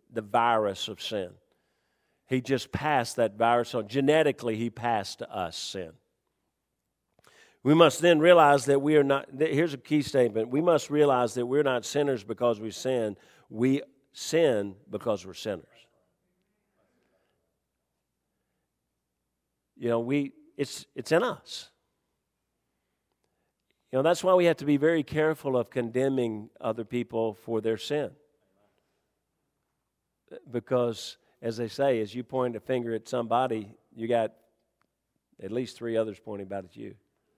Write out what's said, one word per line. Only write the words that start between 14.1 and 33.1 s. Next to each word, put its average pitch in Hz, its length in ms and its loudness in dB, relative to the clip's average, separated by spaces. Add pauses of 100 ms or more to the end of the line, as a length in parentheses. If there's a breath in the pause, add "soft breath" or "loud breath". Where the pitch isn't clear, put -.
sin 113 600 0 (140)
because 104 360 -6
we're 92 80 -16
sinners. 101 320 -10 (4000)
You 120 140 -4
know, 117 100 2
we, 139 320 -2 (240)
it's, - 300 -8 (100)
it's 127 160 -6
in 175 120 2
us. - 460 -10 (2250)
You 127 60 0
know, 135 60 2
that's 170 200 2
why 185 120 6
we 175 100 6
have 165 120 4
to 139 80 -10
be 147 120 2
very 156 260 2
careful 151 540 -2
of 117 120 -2
condemning 120 800 -2 (120)
other 113 240 -4
people 117 480 -4
for 113 260 -6
their 110 180 -2
sin. 147 340 -6 (2500)
Because, 120 680 -4 (240)
as 117 160 -6
they 117 100 -6
say, 131 320 0
as 107 160 -6
you 123 80 -8
point 127 320 -4
a 104 60 -10
finger 120 320 -4
at 107 160 -8
somebody, 117 600 -2 (240)